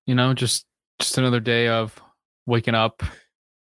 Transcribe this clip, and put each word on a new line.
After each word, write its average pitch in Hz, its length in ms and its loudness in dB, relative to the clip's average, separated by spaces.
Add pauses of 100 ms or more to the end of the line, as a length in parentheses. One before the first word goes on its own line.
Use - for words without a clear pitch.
You 127 80 0
know, 127 180 2
just, 123 320 -2 (340)
just - 200 -2
another 127 200 2
day 117 300 0
of 113 320 -4 (460)
waking 117 280 0
up 113 280 0 (680)